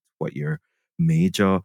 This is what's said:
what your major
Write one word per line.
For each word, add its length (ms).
what 180
your 240
major 680